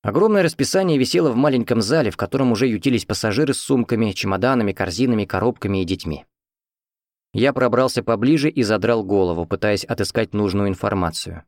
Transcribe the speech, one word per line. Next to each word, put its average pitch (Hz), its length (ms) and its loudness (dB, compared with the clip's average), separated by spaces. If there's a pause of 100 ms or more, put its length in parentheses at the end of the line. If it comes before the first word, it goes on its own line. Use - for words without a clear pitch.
Огромное 190 420 2
расписание 165 540 0
висело 156 340 2
в 113 40 -2
маленьком 123 460 2
зале, 123 280 2
в - 80 -10
котором 127 360 0
уже 113 140 2
ютились 117 380 0
пассажиры 117 480 0
с - 60 -4
сумками, 113 540 0
чемоданами, 104 580 0
корзинами, 104 540 -2
коробками 98 560 -2
и 90 40 -2
детьми. 82 400 -6 (1080)
Я 127 200 0
пробрался 123 480 0
поближе 135 480 2
и 127 140 0
задрал 110 400 2
голову, 90 420 2
пытаясь 101 400 -2
отыскать 110 480 -4
нужную 101 360 0
информацию. 87 800 -4